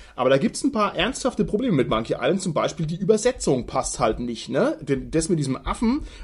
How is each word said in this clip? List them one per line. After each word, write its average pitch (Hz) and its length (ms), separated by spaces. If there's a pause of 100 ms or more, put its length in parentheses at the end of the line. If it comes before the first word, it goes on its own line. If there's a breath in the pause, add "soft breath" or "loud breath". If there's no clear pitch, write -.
(160 loud breath)
Aber 127 120
da 135 100
gibt's - 260
ein 277 80
paar 208 240
ernsthafte 220 480
Probleme 208 320
mit 123 120
Monkey 113 260
Island. 165 280
Zum 175 100
Beispiel 127 320
die 160 120
Übersetzung 202 680
passt - 340
halt 113 180
nicht, 120 300
ne? 214 320
Denn 131 320
das 160 160
mit 175 100
diesem 135 180
Affen 233 440 (240 loud breath)